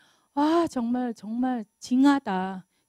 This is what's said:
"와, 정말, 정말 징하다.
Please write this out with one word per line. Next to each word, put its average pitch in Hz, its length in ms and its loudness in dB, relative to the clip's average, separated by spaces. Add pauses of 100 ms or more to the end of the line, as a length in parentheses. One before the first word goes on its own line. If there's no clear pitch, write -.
(340)
"와, 320 340 2
정말, 240 460 -4
정말 240 500 -4 (160)
징하다. 208 840 0 (220)